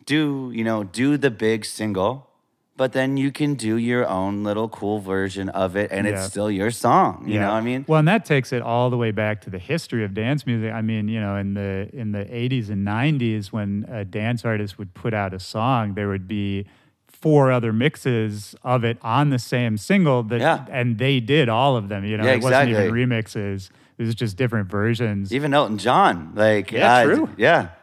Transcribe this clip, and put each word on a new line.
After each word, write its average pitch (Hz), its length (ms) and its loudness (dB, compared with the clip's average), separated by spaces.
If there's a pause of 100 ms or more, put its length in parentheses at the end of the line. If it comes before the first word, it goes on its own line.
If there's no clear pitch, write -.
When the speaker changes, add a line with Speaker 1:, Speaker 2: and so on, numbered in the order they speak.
Speaker 1:
do, 139 480 -2
you 113 100 -2
know, 110 220 0
do 127 320 0
the 131 140 0
big 110 340 -2
single, 107 640 -4 (500)
but 131 140 0
then 135 240 0
you 139 120 0
can 147 260 -2
do 113 200 -2
your 117 320 0
own 98 380 -2
little 107 240 -2
cool 104 300 -4
version 95 500 -4
of 95 260 -2
it, 101 160 -2
and 101 160 -2
it's 98 140 -2
Speaker 2:
Yeah. 95 80 -4
Speaker 1:
still 104 200 -2
your 104 220 0
song, 131 560 2
you 107 60 -2
Speaker 2:
Yeah. - 80 2
Speaker 1:
know 98 100 2
what 110 60 0
I 110 40 0
mean? 127 280 -2
Speaker 2:
Well, 156 100 4
and 151 80 4
that 208 160 2
takes 135 300 0
it 120 80 -2
all 120 280 2
the 123 60 0
way 117 160 0
back 107 300 -2
to - 80 -14
the 92 100 -8
history 123 460 -4
of 98 80 -6
dance 123 340 -2
music. 110 240 -2
I 113 100 -6
mean, 110 280 -2
you 113 100 -2
know, 101 160 -2
in 98 200 -4
the, 98 360 -4
in 110 220 -6
the 101 200 -6
eighties 120 360 -2
and 101 160 -2
nineties, 113 680 0
when 104 400 -4
a 107 140 -8
dance 113 400 -4
artist 104 320 -4
would 98 160 -12
put 117 200 -6
out 98 200 -2
a 92 60 -10
song, 110 560 -2
there 101 120 -2
would 95 180 -4
be 101 420 -4 (380)
four 143 460 4
other 117 220 0
mixes 110 880 -2
of 123 220 2
it 117 160 0
on 131 280 2
the 127 100 0
same 120 360 -2
single 139 480 2
that, 117 160 -2
Speaker 1:
Yeah. 147 320 2
Speaker 2:
and 120 260 -2
they 131 220 2
did 127 300 2
all 127 260 4
of 101 140 -4
them, 101 160 -4
you 107 100 -2
know? 107 80 -2
Speaker 1:
Yeah, 127 120 6
Speaker 2:
It 117 80 0
wasn't 127 260 4
even 107 260 2
Speaker 1:
exactly. 117 460 -2
Speaker 2:
remixes. 98 280 -6 (280)
It 120 60 -4
was 113 120 -2
just 104 220 -4
different 107 340 -2
versions. 104 640 0
Speaker 1:
Even 139 200 0
Elton 110 260 2
John, 113 540 4
like, 107 380 4
Speaker 2:
Yeah, 120 240 6
Speaker 1:
I, 123 80 8
Speaker 2:
true. 247 320 4
Speaker 1:
yeah. 123 320 4 (140)